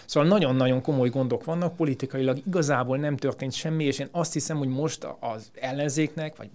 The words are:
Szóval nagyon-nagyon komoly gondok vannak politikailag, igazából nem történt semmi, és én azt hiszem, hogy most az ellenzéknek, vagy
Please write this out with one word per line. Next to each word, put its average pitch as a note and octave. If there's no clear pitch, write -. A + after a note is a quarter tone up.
Szóval D3+
nagyon-nagyon C3
komoly C3
gondok A#2+
vannak E3+
politikailag, C3+
igazából C#3
nem D3
történt C3
semmi, D#3+
és C#3
én C3+
azt E3+
hiszem, D#3
hogy C#3
most C#3+
az A2
ellenzéknek, D3
vagy G#2+